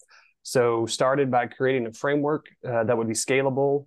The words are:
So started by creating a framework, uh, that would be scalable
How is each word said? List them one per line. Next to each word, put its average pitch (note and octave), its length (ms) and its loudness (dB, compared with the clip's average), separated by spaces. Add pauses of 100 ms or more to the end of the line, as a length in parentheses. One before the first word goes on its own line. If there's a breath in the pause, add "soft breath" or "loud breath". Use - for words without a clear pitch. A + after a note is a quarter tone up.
(420 soft breath)
So A#2 440 2
started C3+ 440 0
by B2 160 2
creating C3 400 -2
a A2 60 -10
framework, D3 540 -2 (220)
uh, A#2 140 0
that A2+ 160 2
would A2+ 80 -2
be A2 80 -2
scalable C#3 720 0